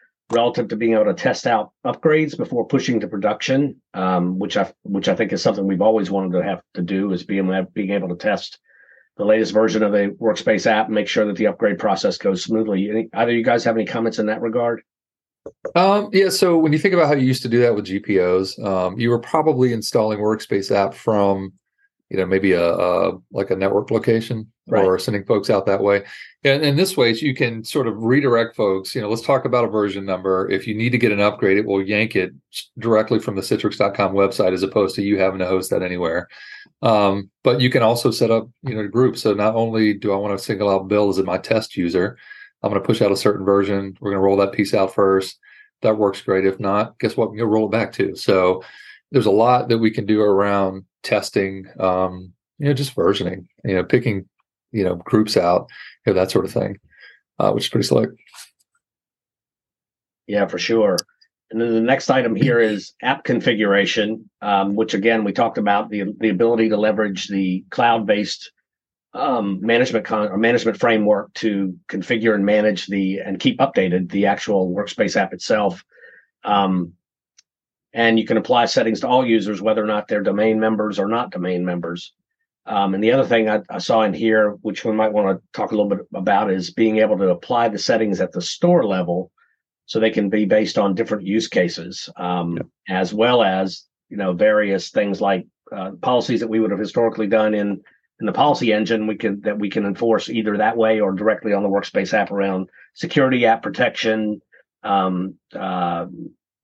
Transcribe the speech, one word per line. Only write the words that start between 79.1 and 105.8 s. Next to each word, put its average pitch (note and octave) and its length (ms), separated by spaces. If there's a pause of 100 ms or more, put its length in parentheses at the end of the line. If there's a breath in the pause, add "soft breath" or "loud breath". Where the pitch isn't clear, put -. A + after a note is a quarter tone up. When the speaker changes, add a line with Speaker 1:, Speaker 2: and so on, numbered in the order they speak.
Speaker 1:
users, G#2 380
whether G#2+ 220
or - 20
not G#2 220
they're G#2 120
domain G#2 380
members G#2+ 400
or G2 80
not A#2 240
domain F2+ 340
members. F2 480 (540)
Um, G2 280
and G2+ 100
the A2+ 80
other C3+ 140
thing A2+ 240
I, G#2+ 180
I G#2+ 80
saw A2 260
in G#2 120
here, G#2+ 380 (100)
which - 240
we A2 60
might G#2+ 200
wanna G2 260 (140)
talk G#2+ 180
a A2 60
little G2+ 140
bit G2 100 (140)
about, G2 360
is F#2 220
being A2 240
able G#2 220
to F#2+ 100
apply A#2 400
the G#2 100
settings G#2+ 440
at F2+ 100
the F2+ 80
store E3+ 460
level F2+ 440 (560)
so A2+ 140
they A2 100
can G#2 200
be G#2+ 160
based G#2+ 320
on G2 160
different F2+ 320
use A2 200
cases, - 720
um, F2 400
Speaker 3:
Yep. - 100 (220)
Speaker 1:
as F#2 240
well A#2 300
as, F#2+ 420 (240)
you - 80
know, F#2+ 160
various G#2 580
things G2+ 300
like, G2 260 (300)
uh, F#2+ 140 (100)
policies A#2+ 400
that A2+ 80
we A2 100
would A2 120
have G2 100
historically A2 460
done G#2+ 260
in, G2+ 300 (380 soft breath)
in A2+ 60
the G2+ 60
policy - 400
engine, G#2+ 340
we G#2+ 100
can, G2+ 260
that G#2 160
we G#2 100
can G2+ 160
enforce G#2 460
either G#2+ 260
that G#2+ 220
way A2 220
or G2 120
directly G#2 400
on G2+ 100
the G2+ 60
Workspace G2 460
app G2+ 160
around G2 400 (240 soft breath)
security, C3 500
app A2+ 180
protection, A2 800 (440 soft breath)
um, F#2+ 500 (200)
uh, F2 520 (580)